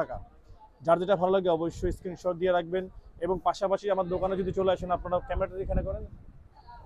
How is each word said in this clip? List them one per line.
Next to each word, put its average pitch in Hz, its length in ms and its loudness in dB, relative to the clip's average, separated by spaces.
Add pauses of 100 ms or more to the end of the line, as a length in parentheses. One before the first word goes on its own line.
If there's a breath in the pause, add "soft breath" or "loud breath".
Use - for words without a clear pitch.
টাকা। 127 160 -2 (680)
যার 170 140 8
যেটা 185 200 4
ভালো 185 160 4
লাগে 185 200 2
অবশ্যই 170 400 -2
স্ক্রিনশট 180 440 -4
দিয়ে 185 120 4
রাখবেন। 175 320 2 (400)
এবং 185 200 2
পাশাপাশি 190 500 0
আমার 185 200 0
দোকানে 185 260 0
যদি 180 180 -2
চলে 190 160 4
আসেন, 180 220 -4
আপনারা 180 200 -2 (120)
ক্যামেরাটা 185 360 -2
এখানে 185 240 0
করেন, 214 160 -6 (800)